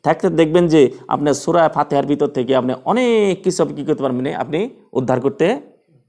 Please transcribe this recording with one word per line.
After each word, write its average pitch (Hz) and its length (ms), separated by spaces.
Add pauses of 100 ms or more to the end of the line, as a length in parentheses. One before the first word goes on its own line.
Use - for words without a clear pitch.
থাকতে 165 260
দেখবেন 165 380
যে 151 240 (160)
আপনার 147 260
সূরা 165 360
ফাতিহার 147 360
ভিতর 143 220
থেকে 131 280
আপনি 127 180 (120)
অনেক 220 580
কিছু - 200
আপনি 147 120
কী 143 100
করতে 143 180
পারবেন, 127 300
আপনি 170 360 (240)
উদ্ধার 127 280
করতে 160 400 (480)